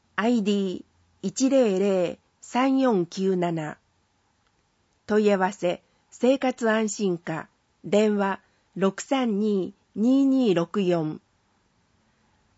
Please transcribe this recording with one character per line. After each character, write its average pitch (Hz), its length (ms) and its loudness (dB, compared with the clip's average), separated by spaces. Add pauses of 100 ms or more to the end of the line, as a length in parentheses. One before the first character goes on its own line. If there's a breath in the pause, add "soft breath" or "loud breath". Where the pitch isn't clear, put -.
(160)
ア 202 120 -2
イ 240 140 2
デ 196 80 -2
ィ 196 280 -2
ー - 60 -20 (380)
一 262 260 -2
零 240 300 2
零 190 400 0 (220)
三 269 380 -2
四 226 280 2
九 190 300 -2
七。 165 420 -4 (1300)
問 214 180 2
い 202 80 4
合 196 60 2
わ 185 140 0
せ、 175 300 -4 (280)
生 269 280 2
活 247 300 -2
安 220 200 0
心 196 280 -2
課、 165 320 -10 (360)
電 208 320 2
話 196 240 -2 (340)
六 190 260 -2
三 247 380 -2
二 202 360 -2 (200)
二 262 320 2
二 262 280 2
六 170 280 -2
四。 170 380 -2 (1400)